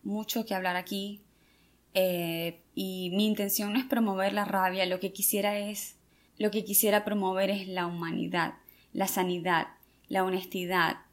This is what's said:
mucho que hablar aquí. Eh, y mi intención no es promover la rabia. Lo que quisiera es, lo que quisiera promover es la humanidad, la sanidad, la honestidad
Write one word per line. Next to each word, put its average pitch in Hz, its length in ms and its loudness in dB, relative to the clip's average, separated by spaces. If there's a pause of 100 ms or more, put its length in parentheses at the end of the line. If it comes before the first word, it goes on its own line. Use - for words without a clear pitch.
mucho 214 420 -4
que 202 100 -4
hablar 185 200 0
aquí. 202 460 -4 (720)
Eh, 170 680 0 (100)
y 185 400 -4
mi 208 140 4
intención 208 460 0
no 247 60 2
es 254 60 -4
promover 202 480 2
la 208 120 0
rabia. 190 400 0
Lo 185 140 -2
que 190 120 -4
quisiera 208 480 0
es, 202 380 -8 (400)
lo 208 140 2
que 214 120 0
quisiera 208 400 4
promover 196 460 2
es 196 180 -2
la 180 180 -2
humanidad, 170 720 -2 (380)
la 190 140 2
sanidad, 180 600 2 (400)
la 190 160 2
honestidad 185 760 0 (120)